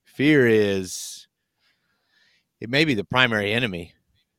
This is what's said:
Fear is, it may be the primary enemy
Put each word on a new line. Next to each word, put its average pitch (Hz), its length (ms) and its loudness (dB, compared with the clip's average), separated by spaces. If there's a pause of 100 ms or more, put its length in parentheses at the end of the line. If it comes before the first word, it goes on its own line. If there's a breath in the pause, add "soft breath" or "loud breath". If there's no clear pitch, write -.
Fear 139 440 2
is, 101 800 -2 (1300)
it 110 100 -12
may 139 160 0
be 147 100 0
the 98 100 -2
primary 113 480 0
enemy 92 420 -6 (440)